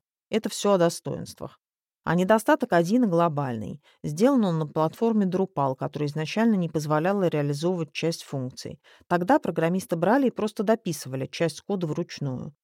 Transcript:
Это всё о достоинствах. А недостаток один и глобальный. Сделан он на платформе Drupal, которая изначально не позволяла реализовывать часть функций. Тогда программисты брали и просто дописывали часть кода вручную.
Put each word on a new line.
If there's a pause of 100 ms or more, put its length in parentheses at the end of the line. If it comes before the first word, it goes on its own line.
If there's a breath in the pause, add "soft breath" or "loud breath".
(300)
Это
всё
о
достоинствах. (460)
А
недостаток
один
и
глобальный. (220 soft breath)
Сделан
он
на
платформе
Drupal,
которая
изначально
не
позволяла
реализовывать
часть
функций. (280 soft breath)
Тогда
программисты
брали
и
просто
дописывали
часть
кода
вручную.